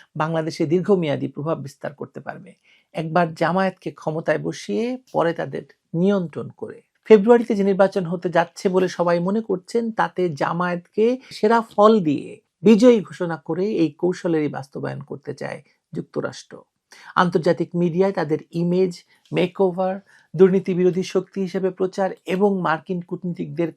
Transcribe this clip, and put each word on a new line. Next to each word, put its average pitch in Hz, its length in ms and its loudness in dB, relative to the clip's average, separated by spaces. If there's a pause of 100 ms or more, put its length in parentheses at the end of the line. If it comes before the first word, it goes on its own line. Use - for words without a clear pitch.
(160)
বাংলাদেশে 160 500 -2
দীর্ঘমেয়াদী 156 640 0
প্রভাব 147 320 -6
বিস্তার - 340 -12
করতে - 260 -14
পারবে, - 340 -16 (380)
একবার 165 420 -2
জামায়াতকে 180 560 -2
ক্ষমতায় 156 480 -4
বসিয়ে 208 600 -6 (140)
পরে 165 200 0
তাদের 151 300 -8 (320)
নিয়ন্ত্রণ 170 540 -2
করে। 107 320 -16 (240)
ফেব্রুয়ারিতে 220 500 6
যে 196 100 0
নির্বাচন 190 420 2
হতে 180 220 -4
যাচ্ছে 170 400 0
বলে 185 200 2
সবাই 175 320 0
মনে 196 200 -2
করছেন, 226 520 -4
তাতে 180 360 -2
জামায়াতকে 175 920 -2 (120)
সেরা 226 300 2
ফল 220 400 4
দিয়ে 147 400 -4 (220)
বিজয়ী 226 380 8
ঘোষণা 170 360 -6
করে 170 300 -4
এই 175 240 0
কৌশলেরই 165 580 -2
বাস্তবায়ন 139 520 -8
করতে 143 340 -12
চায় - 280 -12 (300)
যুক্তরাষ্ট্র। - 680 -10 (520)
আন্তর্জাতিক 175 600 2
মিডিয়ায় 175 380 2
তাদের 156 260 -2 (120)
ইমেজ 175 520 0 (300)
মেকওভার, 185 680 0 (360)
দুর্নীতি 185 380 4
বিরোধী 180 280 2
শক্তি 185 380 -4
হিসেবে 185 300 -4
প্রচার 185 400 -4 (160)
এবং 190 340 0
মার্কিন 160 400 -4
কূটনীতিকদের 170 760 -6